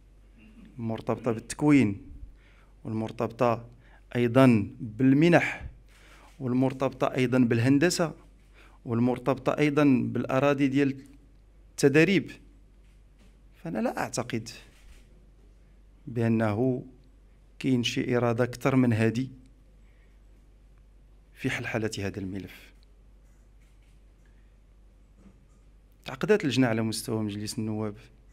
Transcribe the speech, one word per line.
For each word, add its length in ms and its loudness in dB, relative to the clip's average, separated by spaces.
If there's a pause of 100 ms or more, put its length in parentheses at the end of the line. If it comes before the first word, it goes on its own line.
(800)
المرتبطة 540 -4
بالتكوين، 800 0 (720)
والمرتبطة 840 -4 (480)
أيضًا 540 4 (100)
بالمنح، 840 2 (720)
والمرتبطة 680 -2
أيضًا 320 0
بالهندسة، 760 2 (680)
والمرتبطة 760 0
أيضًا 260 2
بالأراضي 840 2
ديال 280 0 (760)
التدريب. 600 4 (1200)
فأنا 240 -10
لا 200 -4
أعتقد 500 -6 (1600)
بأنه 800 0 (720)
كاين 240 0
شي 340 -2
إرادة 280 0
أكثر 320 -2
من 160 4
هذه 360 0 (2000)
في 160 -6
حلحلة 480 -6
هذا 220 -6
الملف. 520 -12 (3250)
تعقدات 400 0
اللجنة 220 2
على 160 0
مستوى 400 -4
مجلس 360 -6
النواب، 360 -6 (380)